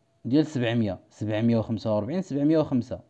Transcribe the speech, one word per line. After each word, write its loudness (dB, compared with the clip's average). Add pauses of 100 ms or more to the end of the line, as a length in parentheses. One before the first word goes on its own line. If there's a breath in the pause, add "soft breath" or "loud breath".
(260)
ديال 2
سبعمائة. 0 (100)
سبعمائة 0
وخمسة -2
وأربعين، -2
سبعمائة 2
وخمسة. -2 (100)